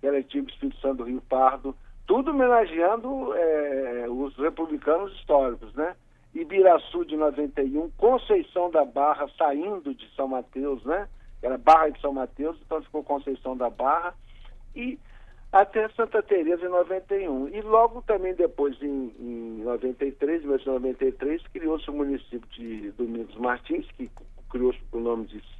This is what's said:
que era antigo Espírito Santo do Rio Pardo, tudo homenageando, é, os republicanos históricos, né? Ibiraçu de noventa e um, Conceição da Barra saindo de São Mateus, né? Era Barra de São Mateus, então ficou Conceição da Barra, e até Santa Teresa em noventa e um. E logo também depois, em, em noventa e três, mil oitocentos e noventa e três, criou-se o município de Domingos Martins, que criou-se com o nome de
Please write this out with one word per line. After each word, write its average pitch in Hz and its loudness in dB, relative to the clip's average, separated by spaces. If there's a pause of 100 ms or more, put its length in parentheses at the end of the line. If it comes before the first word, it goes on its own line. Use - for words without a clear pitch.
que 135 -2
era 139 2
antigo 135 -4
Espírito 135 -8
Santo 135 -2
do 120 -6
Rio 127 -6
Pardo, 131 2 (320)
tudo 262 4
homenageando, 233 2
é, 143 0
os 131 -6
republicanos 160 -2
históricos, 123 0
né? 156 -6 (360)
Ibiraçu 175 4
de 156 -6
noventa 147 0
e 135 -2
um, 160 -2
Conceição 196 2
da 156 4
Barra 139 0
saindo 156 -2
de - -14
São 135 -4
Mateus, 131 -6
né? 190 -4 (340)
Era 131 -2
Barra 160 8
de 143 -6
São 143 -2
Mateus, 139 -4
então 156 -4
ficou 147 -8
Conceição 135 -6
da 123 -2
Barra, 156 -2 (600)
e 247 -8 (560)
até 202 4
Santa 220 0
Teresa 175 2
em - -4
noventa 180 0
e 196 -2
um. 135 -4
E 202 -8
logo 226 4
também 185 0
depois, 147 0
em, 135 -4
em 117 -10
noventa 123 -4
e 135 -4
três, 156 -2
mil 143 -2
oitocentos 131 0
e - -8
noventa 131 -4
e 131 2
três, 151 -4
criou-se 160 -4
o 143 -8
município 139 -4
de 107 -12
Domingos 113 -6
Martins, 123 -4 (100)
que 123 -10 (420)
criou-se 123 0 (120)
com 120 -6
o - -4
nome 117 -4
de 107 -16 (180)